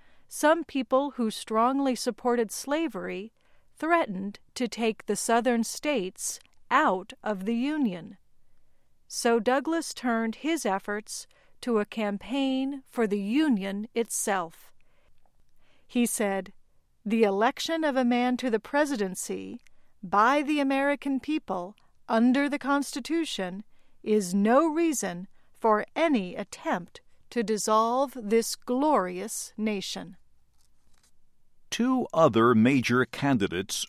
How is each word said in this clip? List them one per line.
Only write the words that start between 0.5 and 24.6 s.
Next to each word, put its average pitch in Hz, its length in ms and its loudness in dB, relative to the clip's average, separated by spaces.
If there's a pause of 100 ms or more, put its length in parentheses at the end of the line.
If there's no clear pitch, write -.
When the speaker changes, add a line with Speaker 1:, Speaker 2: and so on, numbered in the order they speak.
Speaker 1:
people 269 480 0
who 233 180 -2
strongly 254 640 0
supported 240 580 -2
slavery 208 800 -6 (460)
threatened 220 600 0 (160)
to 247 120 -2
take 226 380 -4
the 208 100 -2
Southern 233 480 2
states - 760 -4 (320)
out 233 420 2 (100)
of 196 220 -4
the 233 100 -2
Union. 233 640 -2 (880)
So 233 320 2
Douglas 277 540 0
turned 226 440 -2
his 311 280 -2
efforts 208 600 -6 (340)
to 233 160 0
a 208 80 0
campaign 262 1040 -2
for 233 160 -2
the 202 160 -2
Union 208 720 0
itself. 196 800 -4 (1120)
He 240 220 0
said, 196 440 -2 (540)
"The 220 180 2
election 233 600 0
of 277 140 0
a 254 80 2
man 247 320 2
to 254 120 -2
the 214 120 0
presidency 208 1000 -4 (400)
by 214 400 4
the 294 200 0
American 277 580 0
people 202 560 -6 (320)
under 247 400 4
the 285 100 -2
Constitution 269 1080 -2 (360)
is 208 320 0
no 226 340 6